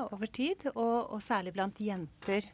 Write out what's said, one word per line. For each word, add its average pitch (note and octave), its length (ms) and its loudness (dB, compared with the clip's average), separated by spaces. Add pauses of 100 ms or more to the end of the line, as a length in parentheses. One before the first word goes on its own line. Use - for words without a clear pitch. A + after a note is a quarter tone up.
(100)
over G#3 180 -4
tid, D4+ 380 -2 (100)
og, A#3 380 2
og G#3 80 -4
særlig F#3 320 0
blant G3 280 0
jenter. G3 640 0 (100)